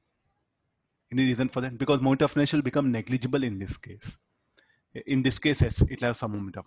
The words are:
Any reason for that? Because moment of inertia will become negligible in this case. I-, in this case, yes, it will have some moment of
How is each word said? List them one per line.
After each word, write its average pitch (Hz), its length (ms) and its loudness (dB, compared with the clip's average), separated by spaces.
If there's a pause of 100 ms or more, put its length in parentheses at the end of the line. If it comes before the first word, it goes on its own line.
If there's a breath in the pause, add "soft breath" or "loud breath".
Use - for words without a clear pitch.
(1120)
Any 131 160 2
reason 127 220 0
for 131 120 -4
that? 127 160 -6
Because 139 240 2
moment 135 220 4
of 143 120 2
inertia 147 200 2
will 147 80 2
become 131 280 0
negligible 127 520 -2
in 104 160 -4
this 95 180 -8
case. - 400 -14 (800 soft breath)
I-, 127 100 -12
in 135 160 0
this 127 160 0
case, 147 240 2
yes, 120 200 2
it - 200 0
will 120 60 2
have 117 100 -2
some 113 140 -6
moment 98 260 -8
of 92 100 -12